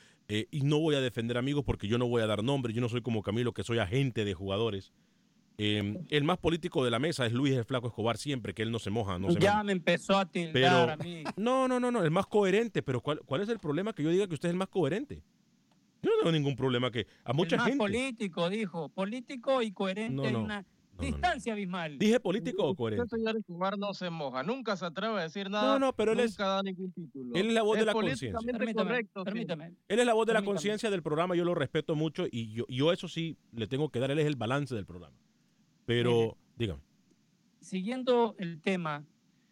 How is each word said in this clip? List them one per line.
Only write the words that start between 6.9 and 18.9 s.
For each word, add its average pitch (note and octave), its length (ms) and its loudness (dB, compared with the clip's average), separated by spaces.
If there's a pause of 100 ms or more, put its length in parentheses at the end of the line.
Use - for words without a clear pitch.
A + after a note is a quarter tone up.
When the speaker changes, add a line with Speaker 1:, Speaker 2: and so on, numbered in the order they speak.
Speaker 1:
la A#2 100 2
mesa D3 260 0
es A2 60 0
Luis C3+ 220 2
el A#2+ 100 0
Flaco B2 240 -2
Escobar A2 300 -2
siempre, A#2+ 360 -4
que A2 80 -4
él A2+ 100 0
no A#2 80 -2
se G2 100 -4
moja, G2+ 280 0
no G2 120 0
se E3+ 100 4
Speaker 2:
Ya G3 140 6
Speaker 1:
manda. G#3+ 100 0
Speaker 2:
me... G3+ 80 0
empezó F3+ 460 2
a G3 80 0
tildar E3 260 -6
Speaker 1:
Pero D#3+ 400 6
Speaker 2:
a D3+ 40 -6
mí. E3 280 -10 (120)
Speaker 1:
no, C4 320 2
no, B3+ 120 0
no, B3 120 0
no, A#3 120 0
el D3 80 4
más F#3 140 2
coherente, G3+ 560 2
pero C3+ 180 -2
¿cuál, D3 260 -4
cuál C#3+ 160 -2
es G3+ 60 -4
el A#3 120 -2
problema F3+ 320 -2
que D3 120 -6
yo D#3+ 60 2
diga F#3+ 180 4
que E3+ 60 -4
usted E3+ 140 -2
es F3 40 0
el F3+ 60 0
más F#3+ 100 -2
coherente? E3 540 -2 (800)
Yo F4+ 80 2
no A4+ 80 4
tengo E3+ 140 4
ningún C#3+ 240 2
problema B2+ 340 0
que A2 160 -2 (180)
a A#2 80 -4
mucha E3+ 240 2
Speaker 2:
El - 40 2
más A#3+ 80 2
Speaker 1:
gente. C#4 100 2
Speaker 2:
político, G#3 720 -2
dijo, F3+ 380 -4
político B3 760 -2